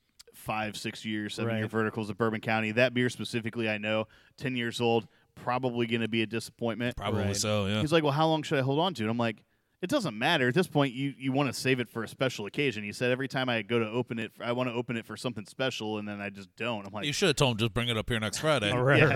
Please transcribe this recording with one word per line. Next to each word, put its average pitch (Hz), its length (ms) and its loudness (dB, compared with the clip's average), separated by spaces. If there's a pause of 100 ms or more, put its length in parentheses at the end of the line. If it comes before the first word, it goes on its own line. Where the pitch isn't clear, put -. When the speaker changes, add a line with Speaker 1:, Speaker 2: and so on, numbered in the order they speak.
(340)
Speaker 1:
five, 107 420 -4
six - 280 -8
years, 107 320 -4
seven-year 113 260 -2
Speaker 2:
Right. 110 80 -4
Speaker 1:
verticals 110 400 -2
of 107 80 -8
Bourbon 110 220 0
County. 110 320 0
That 123 200 4
beer 123 160 2
specifically, 113 600 -4
I 107 80 -2
know, 110 300 0 (280)
ten 127 200 -4
years 117 240 -4
old, 117 260 4 (300)
probably 123 500 0
gonna 113 220 0
be 113 140 2
a 110 40 0
disappointment. 117 680 -4
Speaker 3:
Probably 104 300 -2
Speaker 2:
Right. 98 100 0
Speaker 3:
so, 107 300 0
yeah. 107 160 0
Speaker 1:
He's 156 100 0
like, 165 100 6
"Well, 147 100 2
how 156 140 4
long 156 160 2
should 151 160 0
I 131 40 2
hold 139 180 2
on 180 140 0
to?" 110 100 -4
And 107 60 0
I'm 117 80 0
like, 117 260 -2 (360)
"It 180 100 -6
doesn't 196 280 0
matter. 135 300 4
At 120 60 2
this 175 120 4
point, 139 280 2
you, 135 220 -2
you 131 160 -4
wanna 135 200 2
save 131 280 2
it 117 80 -4
for 113 140 -6
a 101 60 -6
special 127 380 -2
occasion." 110 380 -2
He 104 80 -6
said, 123 200 0
"Every 127 160 -2
time 131 200 -2
I 113 140 0
go 113 160 2
to 113 100 2
open 120 300 -2
it, 110 220 -6
I 113 120 -2
wanna 123 200 0
open 120 240 -2
it 110 100 -4
for 107 100 -10
something 107 300 -6
special, 110 520 -4
and 104 100 -6
then 104 120 -8
I 101 100 -6
just 98 260 -16
don't." 110 300 -4
I'm 95 60 -12
like, 104 140 -6
Speaker 3:
You 147 60 0
should 190 160 2
have 143 80 2
told 131 160 4
him, 110 60 -2
"Just 113 160 0
bring 117 140 0
it 117 80 0
up 107 120 -2
here 117 120 0
next 107 180 -2
Friday." 139 320 2
Speaker 2:
<laughs> - 20 2
Oh, 123 80 2
right, 135 200 6
Speaker 1:
Yeah. 131 40 8 (120)